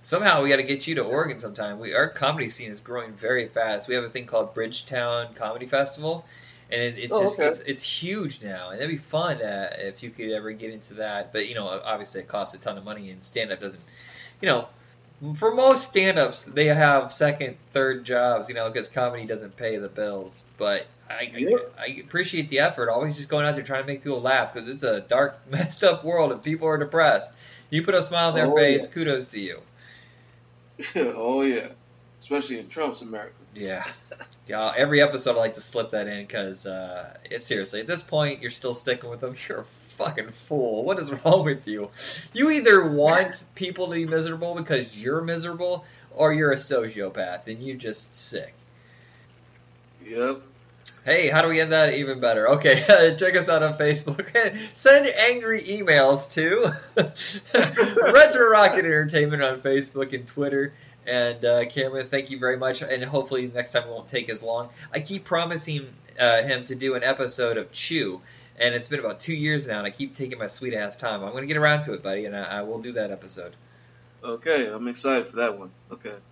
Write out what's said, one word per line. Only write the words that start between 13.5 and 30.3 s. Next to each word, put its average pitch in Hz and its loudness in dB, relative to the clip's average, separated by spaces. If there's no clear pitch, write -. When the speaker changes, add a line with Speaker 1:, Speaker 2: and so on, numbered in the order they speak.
Speaker 1:
doesn't, 98 -12
you 196 -2
know, 120 2
for 226 2
most 262 6
stand-ups, 180 2
they 143 2
have 143 6
second, 147 0
third 131 0
jobs, 123 2
you 120 -8
know, 113 -4
'cause 113 -6
comedy 120 -4
doesn't 107 -10
pay 113 -4
the 101 -8
bills. 101 -8
But 101 -2
I, 113 -8
I, 120 -10
Speaker 2:
Yep. 196 0
Speaker 1:
I - -10
appreciate 170 -4
the 135 0
effort. 143 0
Always 143 -2
just 143 -12
going 147 0
out 147 0
there 139 -8
trying 135 -4
to 135 -8
make 139 -8
people 135 -4
laugh, 127 0
'cause 117 -10
it's 139 -10
a 107 0
dark, 135 2
<laughs> 131 -20
messed 160 -2
up 180 4
world, 160 2
and 117 -6
people 160 -4
are 156 0
depressed. 147 2
You 156 -2
put 190 2
a 180 4
smile 170 0
on 160 -2
their 160 2
Speaker 2:
Oh, 143 4
Speaker 1:
face, 143 4
Speaker 2:
yeah. - -14
Speaker 1:
kudos 143 -2
to 110 -10
you. 87 -10
Speaker 2:
<laughs> - -18